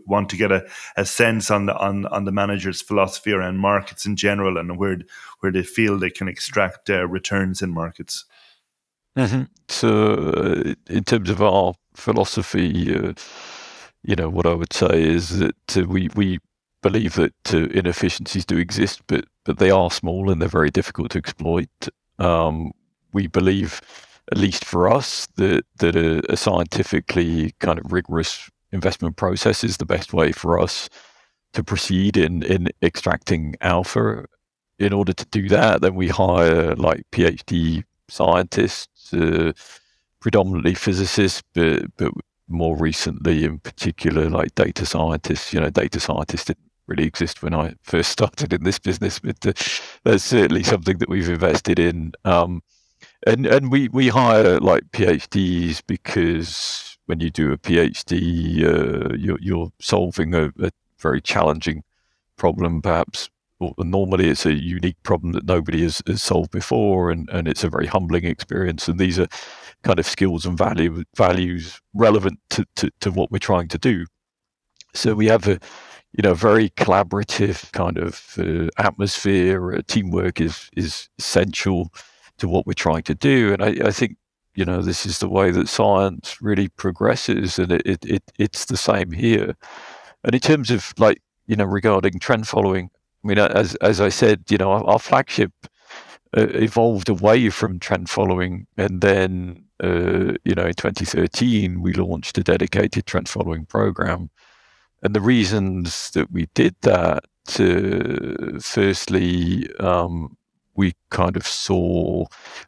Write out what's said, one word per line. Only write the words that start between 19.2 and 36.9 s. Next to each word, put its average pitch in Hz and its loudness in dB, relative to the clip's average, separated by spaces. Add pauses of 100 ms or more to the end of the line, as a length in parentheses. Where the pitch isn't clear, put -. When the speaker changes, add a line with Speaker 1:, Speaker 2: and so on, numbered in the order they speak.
Speaker 2:
but - -2
they 95 6
are 92 6
small 95 -4
and 85 0
they're 87 0
very 80 2
difficult - -4
to - -4
exploit. 82 -4 (500)
Um, 82 0 (400)
we 98 -2
believe, 92 0 (500)
at - 0
least 98 0
for 90 2
us, - -2
that, 95 2 (140)
that 85 2
a, 80 0
a - 2
scientifically 85 0
kind 82 0
of - -12
rigorous 82 -4 (220)
investment 87 -4
process 95 0
is 113 -4
the - -6
best - -4
way 80 2
for 85 0
us - -2 (640)
to - -4
proceed 98 0
in, 85 2
in 87 0 (120)
extracting 82 -2
alpha. 107 0 (520)
In 101 2
order 101 2
to - -10
do 98 -2
that, 107 4
then 92 2
we 92 0
hire, 85 4
like, 78 0 (100)